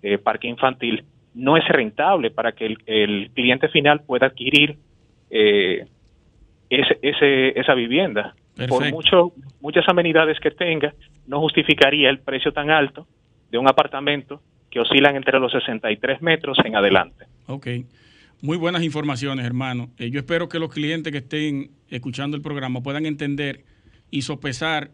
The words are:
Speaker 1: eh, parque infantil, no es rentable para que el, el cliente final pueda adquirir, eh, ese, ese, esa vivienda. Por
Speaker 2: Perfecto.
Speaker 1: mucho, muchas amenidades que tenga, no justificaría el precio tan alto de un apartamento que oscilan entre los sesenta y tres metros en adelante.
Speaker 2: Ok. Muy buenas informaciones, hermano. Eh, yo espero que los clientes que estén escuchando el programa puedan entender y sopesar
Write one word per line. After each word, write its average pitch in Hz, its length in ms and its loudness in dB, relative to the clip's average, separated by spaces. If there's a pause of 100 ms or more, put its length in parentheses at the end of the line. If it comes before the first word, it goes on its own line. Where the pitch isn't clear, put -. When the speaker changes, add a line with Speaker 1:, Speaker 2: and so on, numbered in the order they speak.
Speaker 1:
eh, 101 160 0
parque 107 300 -2
infantil, 120 560 -2 (300)
no 135 220 2
es 160 100 4
rentable 147 680 0
para 113 200 -2
que - 140 -8
el, 110 120 -4 (100)
el 104 460 0
cliente 127 360 2
final 147 320 2
pueda 127 260 0
adquirir, 147 500 2 (520)
eh, 101 560 2 (840)
ese, 135 320 0
ese, 139 580 2
esa 131 140 2
vivienda. 123 640 -2 (320)
Por - 0 -
Speaker 2:
Perfecto. 135 280 0
Speaker 1:
mucho, 175 380 4 (280)
muchas 156 260 0
amenidades 160 540 2
que 151 100 0
tenga, 156 420 -4 (340)
no 139 120 -4
justificaría 147 720 4
el 135 100 0
precio 135 320 -4
tan 147 180 -4
alto 151 380 0 (420)
de 117 80 -2
un 131 120 2
apartamento 143 720 -2 (280)
que 127 120 -4
oscilan 139 340 4
entre 135 240 0
los 127 140 0
sesenta 117 380 -4
y 107 60 -4
tres 131 240 -4
metros 160 440 -2
en 110 100 -4
adelante. 98 500 2 (220)
Speaker 2:
Ok. 135 200 -12 (720)
Muy 156 160 -4
buenas 170 260 -2
informaciones, 139 600 -4
hermano. 123 440 -6 (100)
Eh, 120 100 -6
yo 139 100 -6
espero 165 300 -4
que 170 100 -6
los 160 140 -4
clientes 156 400 -4
que 143 60 -6
estén 143 520 -6 (180)
escuchando 135 460 -8
el 147 80 -10
programa 131 400 -6
puedan 143 220 -4
entender 143 560 -6 (480)
y 139 140 -4
sopesar 147 720 -6